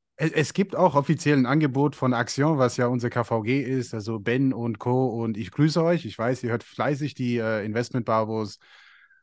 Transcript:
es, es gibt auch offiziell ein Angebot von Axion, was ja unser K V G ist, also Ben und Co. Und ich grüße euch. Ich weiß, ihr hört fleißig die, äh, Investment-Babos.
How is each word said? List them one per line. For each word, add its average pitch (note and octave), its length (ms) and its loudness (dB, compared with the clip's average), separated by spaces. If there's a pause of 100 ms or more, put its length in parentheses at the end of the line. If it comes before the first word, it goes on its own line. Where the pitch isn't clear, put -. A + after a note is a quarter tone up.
(180)
es, D#3 160 0
es D#3 200 0
gibt G3 220 0
auch D#3+ 200 4
offiziell C#3+ 420 2
ein B2+ 80 4
Angebot C#3 500 2
von B2+ 180 0
Axion, C#3 440 0
was B2 180 2
ja B2 120 2
unser A#2+ 220 -2
K A#2+ 140 0
V A2+ 180 -2
G B2+ 200 0
ist, B2+ 320 -4
also A2+ 260 -6
Ben B2+ 320 2
und A#2 260 -6
Co. B2+ 300 0
Und A2+ 300 -4
ich F2+ 120 -8
grüße D#3 320 2
euch. E3+ 220 2
Ich G#2 160 -10
weiß, B2 240 -2
ihr A#2+ 60 -4
hört A2+ 160 -2
fleißig C#3 480 -4
die, A#2+ 240 -2
äh, A2 280 0
Investment-Babos. A2 920 -2 (640)